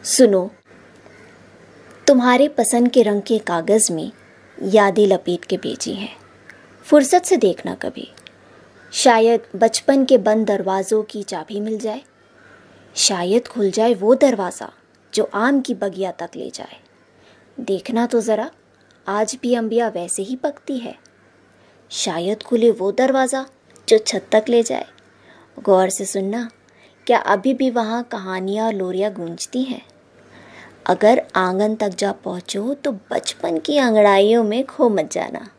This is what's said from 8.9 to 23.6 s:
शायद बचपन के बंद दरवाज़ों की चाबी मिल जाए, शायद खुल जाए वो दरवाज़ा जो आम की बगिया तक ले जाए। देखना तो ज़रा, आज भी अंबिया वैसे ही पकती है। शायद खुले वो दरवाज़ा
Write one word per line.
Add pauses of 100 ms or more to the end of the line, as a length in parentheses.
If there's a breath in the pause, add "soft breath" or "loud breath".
शायद (120)
बचपन
के
बंद
दरवाज़ों
की
चाबी
मिल
जाए, (920)
शायद
खुल
जाए
वो
दरवाज़ा (440)
जो
आम
की
बगिया
तक
ले
जाए। (800 soft breath)
देखना
तो
ज़रा, (580)
आज
भी
अंबिया
वैसे
ही
पकती
है। (960 soft breath)
शायद
खुले
वो
दरवाज़ा (420)